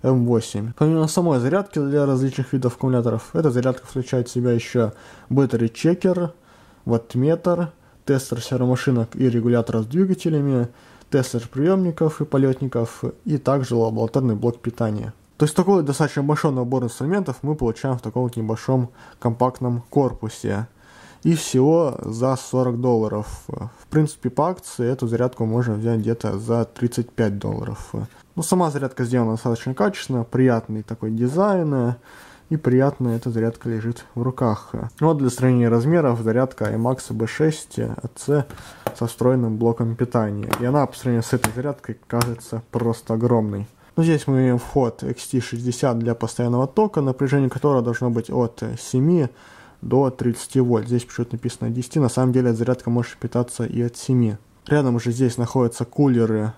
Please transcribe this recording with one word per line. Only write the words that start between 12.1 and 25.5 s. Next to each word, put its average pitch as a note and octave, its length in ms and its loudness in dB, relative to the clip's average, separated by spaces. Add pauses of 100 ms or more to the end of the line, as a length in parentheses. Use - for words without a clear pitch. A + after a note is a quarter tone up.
и D3 40 0
полетников, C3 760 0 (200)
и D3+ 160 0
также C3+ 340 0
лабораторный A2+ 600 2
блок A#2 240 -2
питания. A2 520 -4 (260)
То D3+ 80 4
есть D3+ 100 -2
такой F#3 260 4
достаточно C#3+ 400 0
большой D3 300 2
набор B2+ 320 0
инструментов D3 580 -2
мы D3+ 140 -2
получаем B2+ 420 -2
в A#2 60 -8
таком A2+ 180 -4
вот A#2+ 140 -4
небольшом A#2 560 0 (260)
компактном B2 720 -2
корпусе. A2 800 -2 (560)
И E3 100 4
всего D#3 720 2
за A#2 320 -2
сорок B2+ 440 -2
долларов. A2 680 0
В - 420 -12
принципе, D3+ 400 0
по D3 180 0
акции F3+ 400 -4
эту B2 200 -2
зарядку A#2 380 -2
можно A#2 280 0